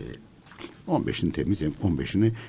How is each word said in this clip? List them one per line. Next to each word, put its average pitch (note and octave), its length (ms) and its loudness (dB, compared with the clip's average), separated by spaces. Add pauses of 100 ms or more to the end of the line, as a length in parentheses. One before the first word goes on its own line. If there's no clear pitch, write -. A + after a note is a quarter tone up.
(880)
on E3 200 0
beşini - 240 0
temiz, F2 300 0 (220)
on E2+ 160 2
beşini G#2+ 320 4 (160)